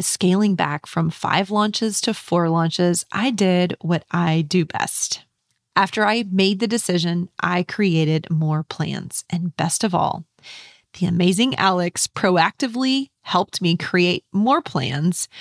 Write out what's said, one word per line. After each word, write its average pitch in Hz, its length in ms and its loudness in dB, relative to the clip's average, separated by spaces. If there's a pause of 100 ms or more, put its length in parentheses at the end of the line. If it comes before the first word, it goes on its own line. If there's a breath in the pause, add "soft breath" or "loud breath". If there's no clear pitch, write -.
scaling 190 540 2
back 147 320 -2
from 165 240 -2
five 185 400 -2
launches 214 520 0
to 220 120 -2
four 170 340 0
launches, 165 640 2
I 233 180 0
did 180 520 2
what 170 280 -2
I 165 300 2
do 160 240 2
best. - 580 -4 (560)
After 202 280 2
I 226 240 2
made 190 300 2
the 233 60 0
decision, 175 640 0 (100)
I 180 240 0
created 160 680 0
more 156 320 0
plans. - 680 -8
And 175 300 -4
best - 260 0
of 185 100 0
all, 165 300 -2 (760 loud breath)
the 180 60 -2
amazing 180 520 2
Alex 180 500 0
proactively 247 1040 0 (100)
helped - 400 -2
me 170 160 2
create 175 560 0
more 247 300 2
plans. 143 680 -2 (120 loud breath)